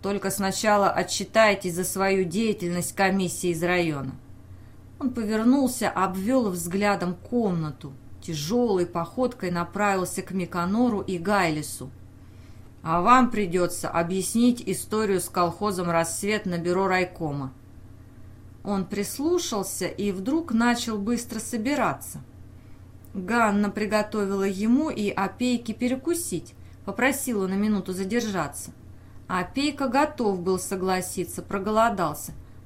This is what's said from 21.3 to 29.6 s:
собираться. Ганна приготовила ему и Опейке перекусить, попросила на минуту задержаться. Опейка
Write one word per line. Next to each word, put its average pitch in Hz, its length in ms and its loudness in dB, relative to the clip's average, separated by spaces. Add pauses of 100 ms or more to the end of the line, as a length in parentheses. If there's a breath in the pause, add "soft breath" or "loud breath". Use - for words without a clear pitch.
собираться. 220 840 -2 (880 loud breath)
Ганна 208 560 2
приготовила 208 760 0
ему 220 440 4
и 208 220 -2
Опейке 240 640 -2
перекусить, 262 800 -2 (320 loud breath)
попросила 233 600 0
на 190 80 -2
минуту 202 380 0
задержаться. 190 800 -4 (560 loud breath)
Опейка 269 600 -2